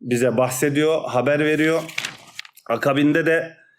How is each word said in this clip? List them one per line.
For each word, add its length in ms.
bize 360
bahsediyor, 680
haber 360
veriyor. 420
Akabinde 560
de 280